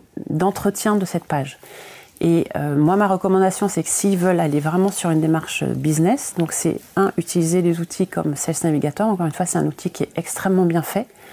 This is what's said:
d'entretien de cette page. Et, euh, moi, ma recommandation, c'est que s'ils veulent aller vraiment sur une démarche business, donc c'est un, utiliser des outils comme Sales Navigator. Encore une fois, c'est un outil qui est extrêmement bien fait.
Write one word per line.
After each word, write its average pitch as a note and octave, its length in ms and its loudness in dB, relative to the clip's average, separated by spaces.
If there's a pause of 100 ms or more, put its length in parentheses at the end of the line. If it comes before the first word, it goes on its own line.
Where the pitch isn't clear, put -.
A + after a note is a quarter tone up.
(280)
d'entretien G3+ 680 0
de F#3+ 80 0
cette E3+ 200 -4
page. C#3 360 -4 (600)
Et, E3 360 2
euh, D3 180 -2
moi, D3+ 220 4
ma G#3 100 4
recommandation, F#3+ 640 2
c'est E3+ 160 -2
que - 40 -8
s'ils G3 300 0
veulent F3 220 2
aller D3 200 2
vraiment F3+ 300 2
sur F3+ 200 -2
une D#3 100 4
démarche D#3+ 420 0
business, D3+ 720 0
donc E3 160 -2
c'est - 280 -2 (160)
un, G4 200 2
utiliser F3 460 0
des E3+ 160 2
outils F3 300 -4
comme D3+ 260 -4
Sales D#3 300 -4
Navigator. D3+ 440 0
Encore F3+ 180 0
une D3 60 -2
fois, F3+ 140 -4
c'est E3+ 120 -2
un D3+ 80 0
outil D3+ 240 -6
qui - 120 -8
est - 140 -4
extrêmement F#3 500 0
bien E3 160 2
fait. G#3+ 240 -4 (260)